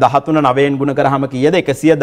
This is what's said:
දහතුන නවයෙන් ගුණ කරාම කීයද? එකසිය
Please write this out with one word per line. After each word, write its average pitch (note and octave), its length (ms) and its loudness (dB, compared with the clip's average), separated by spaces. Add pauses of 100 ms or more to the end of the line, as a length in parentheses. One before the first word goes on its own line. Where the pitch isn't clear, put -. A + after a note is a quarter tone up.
දහතුන C#3 360 0 (100)
නවයෙන් C#3 320 0
ගුණ C#3 180 -2
කරාම C#3 340 0
කීයද? C#3 300 0
එකසිය D3+ 400 0